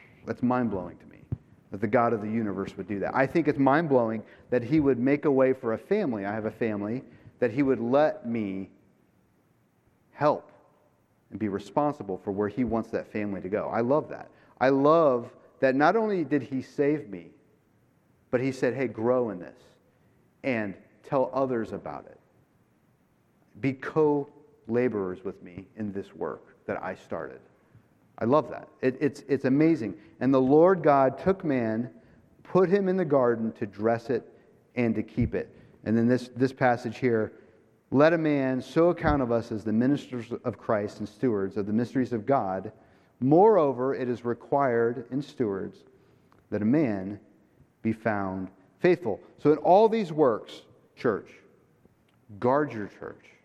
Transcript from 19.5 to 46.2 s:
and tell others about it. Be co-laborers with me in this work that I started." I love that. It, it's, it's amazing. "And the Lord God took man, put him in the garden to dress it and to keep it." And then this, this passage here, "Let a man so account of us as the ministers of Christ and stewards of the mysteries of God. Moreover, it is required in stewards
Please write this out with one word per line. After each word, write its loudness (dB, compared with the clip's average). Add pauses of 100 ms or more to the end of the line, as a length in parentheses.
and -2 (280)
tell -2
others -2
about -12
it. -20 (1400)
Be -2
co-laborers -2
with -12
me -18
in -6
this -10
work -10 (100)
that -6
I -8
started." -10 (800)
I -4
love 2
that. -14 (140)
It, 0
it's, -4
it's 0
amazing. 2 (240)
"And 2
the 4
Lord 6
God 4
took -2
man, -2 (540)
put 2
him 2
in 0
the -2
garden 2
to -8
dress -2
it -2 (480)
and 0
to -4
keep -4
it." -8 (300)
And 0
then 2
this, 0
this 0
passage 0
here, 0 (580)
"Let 6
a 2
man 0
so 2
account 0
of -2
us 0
as -6
the -2
ministers -2 (120)
of -6
Christ -4
and -8
stewards -2
of -4
the -2
mysteries -2
of -6
God. -2 (480)
Moreover, 4
it -4
is -6
required 0
in -4
stewards -6 (680)